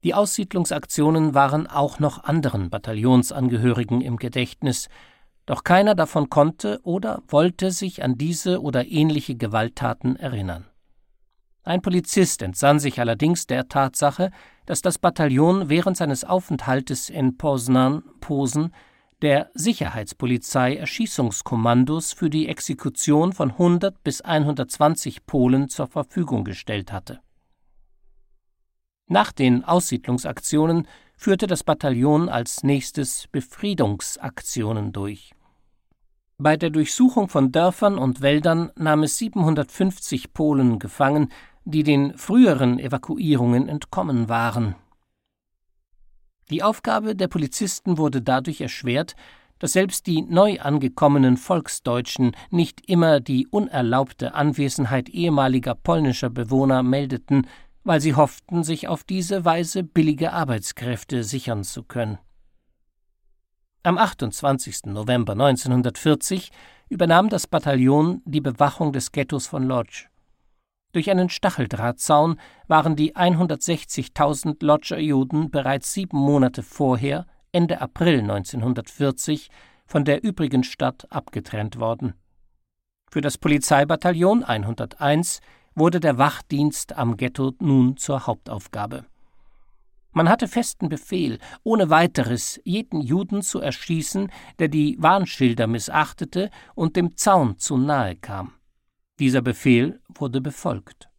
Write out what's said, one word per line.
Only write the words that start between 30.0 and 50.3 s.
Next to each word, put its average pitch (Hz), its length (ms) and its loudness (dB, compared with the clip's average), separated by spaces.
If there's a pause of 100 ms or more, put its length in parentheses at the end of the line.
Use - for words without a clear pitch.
führte 196 300 0
das 180 160 -2
Bataillon 151 640 2
als 120 360 -6
nächstes 135 640 -2
Befriedungsaktionen 110 1600 -4
durch. 101 400 -10 (1040)
Bei 151 180 2
der 160 140 -2
Durchsuchung 196 580 2
von 135 240 2
Dörfern 185 460 2
und 131 240 -2
Wäldern 156 520 2
nahm 156 300 2
es - 140 -4
siebenhundertfünfzig 165 1120 -2
Polen 135 480 2
gefangen, 143 480 0 (360)
die 151 200 0
den 143 320 2
früheren 139 640 4
Evakuierungen 131 880 0
entkommen 143 600 -4
waren. 117 460 -2 (1800)
Die 160 120 -4
Aufgabe 214 520 -2
der 185 140 -2
Polizisten 175 720 -4
wurde 143 220 0
dadurch 131 400 -2
erschwert, 131 540 -4 (440)
dass - 140 -4
selbst 190 340 0
die 160 160 0
neu 196 380 4